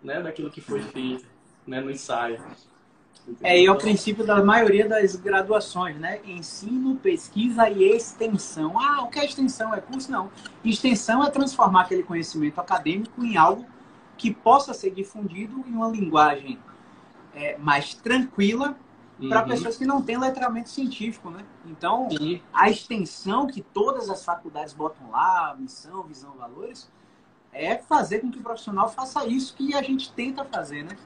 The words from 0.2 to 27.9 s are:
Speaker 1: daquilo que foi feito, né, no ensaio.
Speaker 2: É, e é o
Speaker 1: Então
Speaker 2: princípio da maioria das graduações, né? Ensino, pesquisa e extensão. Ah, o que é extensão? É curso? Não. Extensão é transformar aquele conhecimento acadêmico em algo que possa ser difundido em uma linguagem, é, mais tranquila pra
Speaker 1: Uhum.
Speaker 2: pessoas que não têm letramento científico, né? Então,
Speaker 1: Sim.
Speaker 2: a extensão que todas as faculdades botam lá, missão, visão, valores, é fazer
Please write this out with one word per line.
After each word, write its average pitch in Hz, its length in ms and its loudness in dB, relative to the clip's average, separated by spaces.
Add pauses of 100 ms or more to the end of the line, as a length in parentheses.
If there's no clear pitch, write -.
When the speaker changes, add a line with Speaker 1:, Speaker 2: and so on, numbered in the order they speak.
Speaker 1:
daquilo 160 280 -8
que - 120 -16
foi 139 200 -6
feito, 127 440 -8 (400)
né, 131 160 -8
no 135 100 -6
ensaio. 117 500 -6 (1000)
Speaker 2:
É, 180 180 6
e 185 60 10
é 190 60 10
o - 20 6
Speaker 1:
Então 196 120 4
Speaker 2:
princípio 214 380 0
da 208 200 4
maioria 214 440 6
das 202 280 4
graduações, 190 840 -2
né? 180 280 -6
Ensino, 220 720 -4
pesquisa 226 680 2
e 196 160 2
extensão. 208 960 0
Ah, 277 220 2
o - 80 -6
que - 80 -10
é 294 80 0
extensão? 226 480 -2
É 190 80 -4
curso? 269 300 -10
Não. 202 180 -4 (340)
Extensão 226 600 2
é 294 80 4
transformar 233 500 4
aquele 180 220 0
conhecimento 160 580 -4
acadêmico 196 640 -4
em 226 120 -2
algo 185 300 6 (500)
que - 160 -2
possa 254 440 4
ser 190 160 -4
difundido 202 760 -10
em 240 60 -8
uma 226 160 -2
linguagem, 151 680 2 (760)
é, 147 240 -6
mais 143 380 0
tranquila 247 840 0 (520)
pra 220 120 4
Speaker 1:
Uhum. 226 80 -2
Speaker 2:
pessoas 233 280 -2
que 262 80 -4
não 277 160 2
têm 233 160 -4
letramento 254 520 -2
científico, 220 600 -6
né? 180 160 -16 (200)
Então, 190 460 -2
Speaker 1:
Sim. 156 300 -4 (120)
Speaker 2:
a 190 160 6
extensão 226 800 -4
que 269 140 -10
todas 247 480 -2
as 190 140 -8
faculdades 151 500 -8
botam 151 360 -10
lá, 156 480 0
missão, 156 460 -14
visão, 143 300 -20
valores, 135 580 -16 (600)
é 165 260 -4
fazer 214 420 0